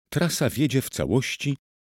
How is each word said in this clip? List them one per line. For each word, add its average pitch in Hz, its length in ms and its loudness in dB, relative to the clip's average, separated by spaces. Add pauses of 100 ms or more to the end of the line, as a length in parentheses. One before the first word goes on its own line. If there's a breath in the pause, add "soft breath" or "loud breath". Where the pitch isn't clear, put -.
Trasa 151 400 0
wiedzie 135 320 2
w - 80 -6
całości 131 680 0 (300)